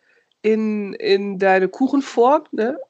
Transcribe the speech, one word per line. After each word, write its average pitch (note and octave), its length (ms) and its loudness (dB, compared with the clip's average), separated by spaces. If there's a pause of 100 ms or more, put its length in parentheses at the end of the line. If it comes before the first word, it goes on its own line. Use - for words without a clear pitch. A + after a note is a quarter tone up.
(420)
in, G#3+ 540 -2
in G3 420 -2
deine F#3+ 320 2
Kuchenform, C4+ 840 0
ne, A#3+ 280 -4 (100)